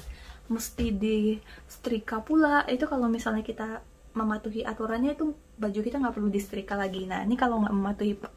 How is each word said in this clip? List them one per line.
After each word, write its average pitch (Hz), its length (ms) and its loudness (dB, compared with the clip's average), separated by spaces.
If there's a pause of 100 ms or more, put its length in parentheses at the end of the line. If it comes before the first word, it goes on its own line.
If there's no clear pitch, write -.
(480)
mesti 226 480 -2
di 214 400 2 (320)
setrika 220 560 -4
pula. 294 480 6
Itu 269 160 2
kalau 247 240 2
misalnya 220 320 0
kita 226 400 -8 (340)
mematuhi 214 480 -2
aturannya 226 480 0
itu 302 220 -2 (260)
baju 208 220 -2
kita 254 180 -2
nggak 240 160 0
perlu 208 160 2
disetrika 202 400 -4
lagi. 190 320 -2
Nah, 185 160 -4
ini 214 160 2
kalau 233 240 2
nggak 208 160 2
mematuhi 202 400 0
pe-, - 200 -12